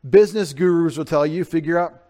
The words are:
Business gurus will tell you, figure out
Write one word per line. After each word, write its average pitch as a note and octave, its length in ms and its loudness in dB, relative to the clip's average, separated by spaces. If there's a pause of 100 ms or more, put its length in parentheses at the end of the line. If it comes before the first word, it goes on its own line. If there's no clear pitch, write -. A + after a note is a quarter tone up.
Business G3 440 2
gurus E3+ 460 0
will D#3 80 -6
tell D3+ 200 0
you, E3 200 -4
figure E3 340 -2
out - 300 -6